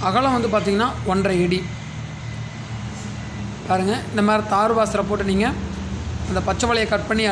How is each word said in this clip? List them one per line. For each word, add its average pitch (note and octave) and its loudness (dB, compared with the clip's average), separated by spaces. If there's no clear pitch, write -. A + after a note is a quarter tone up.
அகலம் B3+ 4
வந்து A3+ 2
பார்த்தீங்கன்னா G3+ 2
ஒன்றரை F#3+ 2
அடி. F3+ 2
பாருங்க, F#3 2
இந்த G#3 2
மாதிரி G#3+ 4
தார் G#3+ 4
வாசரை G#3 2
போட்டு G3+ 0
நீங்க G3 4
அந்த F#3 0
பச்சை G3+ 0
வலையை A3+ 2
கட் G#3 0
பண்ணி A3 2